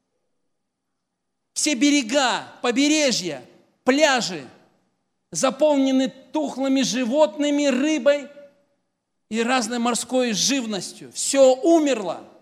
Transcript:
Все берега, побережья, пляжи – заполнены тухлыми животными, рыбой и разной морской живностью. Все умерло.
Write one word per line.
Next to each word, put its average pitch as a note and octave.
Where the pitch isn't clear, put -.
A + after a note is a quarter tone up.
Все D4+
берега, B3+
побережья, A#3+
пляжи – B3
заполнены C4+
тухлыми C4+
животными, C#4+
рыбой C#4
и A3
разной A#3+
морской A#3+
живностью. G3+
Все C4
умерло. B3+